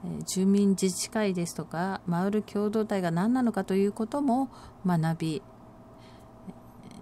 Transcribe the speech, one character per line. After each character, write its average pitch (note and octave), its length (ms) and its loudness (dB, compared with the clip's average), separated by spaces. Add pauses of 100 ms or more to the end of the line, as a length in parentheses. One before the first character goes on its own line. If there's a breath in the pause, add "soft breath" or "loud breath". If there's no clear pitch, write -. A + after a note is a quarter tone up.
え F3+ 40 -6
ー、 D#3+ 160 -6
住 F#3 220 0
民 G3+ 240 6
自 F#3+ 220 2
治 - 180 -6
会 G#3 240 0
で F3 120 -2
す - 80 -10
と D#3 100 -6
か、 F3+ 420 -4
マ F3 200 0
ウ G3+ 40 0
ル G#3+ 120 0
共 G#3 280 -2
同 A3 140 0
体 G3+ 180 -2
が E3+ 80 0
何 G3 240 2
な C4 80 2
の A#3 80 2
か F#3+ 140 -2
と F#3+ 100 -2
い G3 120 4
う G3+ 60 0
こ A3 140 -4
と C#4+ 160 -2
も C4 260 2 (380 loud breath)
学 E3 320 2
び、 D#3+ 240 -4 (1600 loud breath)